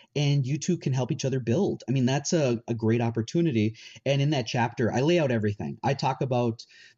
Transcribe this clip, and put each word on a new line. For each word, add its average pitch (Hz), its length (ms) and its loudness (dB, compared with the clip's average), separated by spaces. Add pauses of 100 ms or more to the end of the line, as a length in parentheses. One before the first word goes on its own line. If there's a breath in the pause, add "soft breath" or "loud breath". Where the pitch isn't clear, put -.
(160 loud breath)
and 143 280 2
you 135 140 -2
two 165 200 0
can 156 140 -2
help 127 200 0
each 143 120 -4
other 135 160 0
build. 120 480 0
I 117 40 0
mean, 127 160 2
that's 139 260 0
a, 131 340 2
a 120 60 -2
great 113 260 2
opportunity. 113 760 0 (320 loud breath)
And 139 160 2
in 147 80 2
that 131 160 -2
chapter, 117 440 0
I 120 100 0
lay 170 180 4
out 147 100 2
everything. 107 540 -2
I 131 100 0
talk 139 280 -2
about, 123 440 -2 (320 loud breath)